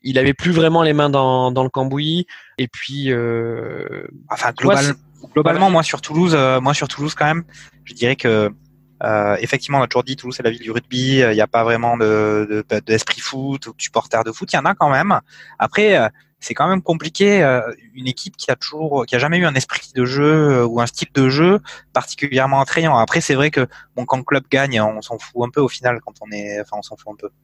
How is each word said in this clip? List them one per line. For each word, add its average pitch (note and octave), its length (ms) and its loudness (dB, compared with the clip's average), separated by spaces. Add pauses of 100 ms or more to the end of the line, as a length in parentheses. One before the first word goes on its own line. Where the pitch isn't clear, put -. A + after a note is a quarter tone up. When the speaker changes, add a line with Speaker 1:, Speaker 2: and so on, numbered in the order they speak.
Speaker 1:
il C3 160 0
avait C3+ 160 4
plus - 160 -2
vraiment E3 320 4
les D#3 120 4
mains D3 160 4
dans, C3 420 2
dans C3 100 0
le C3 80 0
cambouis. D3 560 -2 (300)
Et B2+ 100 -2
puis, C3+ 460 -6
euh, A#2 960 -6 (220)
Speaker 2:
Enfin, A#2+ 220 -4
Speaker 1:
tu - 120 -8
vois, F#3+ 100 6
Speaker 2:
global-, C#3+ 220 2 (240)
Speaker 1:
c'est - 120 -20
Speaker 2:
globalement, E3 280 2
Speaker 1:
Voilà. F#3+ 120 6
Speaker 2:
moi E3 120 4
sur - 160 -6
Toulouse, E3 340 2
euh, C3 260 4
moi C#3 140 2
sur C#3 140 -4
Toulouse D3 260 -6
quand D3+ 120 0
même, E3 180 0 (400)
je - 100 -20
dirais B2 220 0
que, G#2+ 340 2 (540)
euh, G#2 340 0
effectivement, C3+ 400 -2
on C3 40 2
a A#2 40 2
toujours B2 160 -2
dit B2+ 140 -8
Toulouse B2 200 -12
c'est B2+ 60 -10
la A#2 80 2
ville A#2 100 -10
du A2 120 -10
rugby, B2+ 500 0
euh, A#2 100 4
il G#2+ 40 2
y G#2+ 40 2
a G#2+ 60 4
pas A2+ 160 2
vraiment A#2 340 2
de, G#2+ 540 2
de, G#2+ 180 -4
de, G#2+ 120 -2
d'esprit - 400 -2
foot C3+ 480 -8
ou A2+ 40 -18
de - 80 -20
supporters A2+ 440 -2
de A2+ 80 -6
foot, - 200 -10
il F#3 40 0
y - 20 2
en C3+ 60 -4
a F#3 100 2
quand D3+ 160 2
même. D#3 300 2 (400)
Après, G3+ 360 2
euh, A2+ 120 2 (320)
c'est - 140 -10
quand D3 120 0
même F#3 160 0
compliqué, F3+ 600 0
euh, B2+ 160 2 (340)
une B2+ 140 -8
équipe - 280 -10
qui - 140 -6
a B2+ 60 0
toujours, C#3+ 500 -6
qui - 80 -6
a A#2+ 60 2
jamais D#3+ 180 0
eu F3+ 80 2
un D3 80 0
esprit - 400 -6
de B2+ 100 0
jeu, C#3 200 0
euh, D3 420 4
ou A#2 140 -2
un A#2 60 2
style - 280 -8
de C3+ 140 4
jeu E3+ 320 4 (320)
particulièrement C3+ 680 0
attrayant. D#3+ 360 0
Après, A2+ 240 2
c'est C#3+ 160 0
vrai D3 160 2
que, B2+ 160 0 (260)
bon, B2 100 -8
quand C3 120 -2
le C3 80 -6
club C3+ 260 -2
gagne, C3+ 300 2
on G#2+ 200 0
s'en A2+ 180 -12
fout A#2+ 280 -4
un A#2+ 40 -8
peu D3+ 100 -2
au C3 80 2
final B2 360 -2
quand - 160 -16
on G#2+ 120 -16
est, G#2 280 -8
enfin, G#2 180 -8
on G2+ 40 -10
s'en G#2+ 140 -18
fout - 160 -18
un G#2 40 -18
peu. G2+ 140 -14 (140)